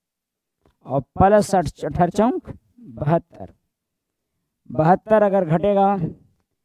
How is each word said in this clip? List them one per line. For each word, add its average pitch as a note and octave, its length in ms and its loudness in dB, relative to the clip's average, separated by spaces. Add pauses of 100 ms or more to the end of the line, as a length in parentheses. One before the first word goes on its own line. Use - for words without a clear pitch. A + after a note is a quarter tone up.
(840)
और C3+ 160 -4
प्लस G3 540 2
अठ, D3+ 300 -4
अठारह E3 240 -2
चौक B3 400 -2 (300)
बहत्तर, D3 760 -6 (1160)
बहत्तर F#3+ 540 2
अगर G3 240 0
घटेगा G3 500 0 (680)